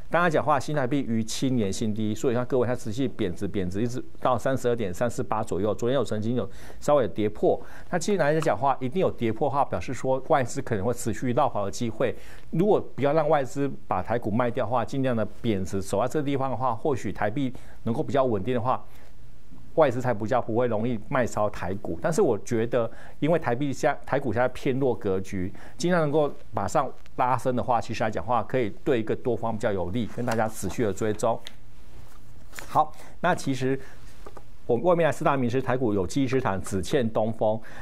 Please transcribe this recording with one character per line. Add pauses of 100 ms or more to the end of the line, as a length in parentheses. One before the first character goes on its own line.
(120)
刚
刚
讲
话，
新
台
币
逾
七
年
新
低，
所
以
像
各
位
它
持
续
贬
值，
贬
值
一
直 (160)
到
三
十
二
点
三
四
八
左
右，
昨
天
有
曾
经
有 (320)
稍
微
跌
破。 (300)
那
今
天
来
讲
话，
一
定
有
跌
破
的
话，
表
示
说
外
资
可
能
会
持
续
绕
跑
的
机
会。 (360)
如
果
不
要
让
外
资 (160)
把
台
股
卖
掉
的
话，
尽
量
的 (160)
贬
值，
守
在
这
个
地
方
的
话，
或
许
台
币 (320)
能
够
比
较
稳
定
的
话， (920)
外
资
才
比
较
不
会
容
易 (100)
卖
超
台
股。
但
是
我
觉
得， (300)
因
为
台
币
现
在，
台
股
现
在
偏
弱
格
局， (240)
尽
量
能
够 (200)
马
上 (280)
拉
升
的
话，
其
实
来
讲
话，
可
以 (140)
对
一
个
多
方
比
较
有
利， (100)
跟
大
家
持
续
的
追
踪。 (1300)
好， (300)
那
其
实 (840)
我
们
外
面
的
四
大
名
师，
台
股
有
记
忆
之
谈，
只
欠
东
风。 (220)